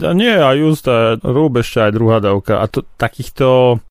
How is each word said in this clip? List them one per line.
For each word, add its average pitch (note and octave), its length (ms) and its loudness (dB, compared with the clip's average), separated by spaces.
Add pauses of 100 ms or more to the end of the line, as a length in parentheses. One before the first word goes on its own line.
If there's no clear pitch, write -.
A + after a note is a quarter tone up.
(160)
nie, A#3 160 2
a D3 240 2
just, D#3 320 -2
a A2+ 320 0
rúb C3 400 0
ešte A2+ 240 -2
aj G#2+ 80 2
druhá A2+ 320 0
dávka. G2+ 400 -2
A G#2+ 80 -4
to, - 240 -6
takýchto B2+ 840 0 (120)